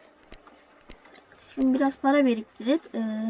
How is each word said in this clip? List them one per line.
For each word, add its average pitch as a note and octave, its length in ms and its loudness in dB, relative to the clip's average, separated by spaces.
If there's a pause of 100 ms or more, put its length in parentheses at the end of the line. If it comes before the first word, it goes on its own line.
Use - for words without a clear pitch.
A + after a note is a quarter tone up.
(1600)
Şimdi C4 180 2
biraz C4+ 240 0
para C#4 280 2
biriktirip, A#3 680 -2
e, A3+ 40 -4 (300)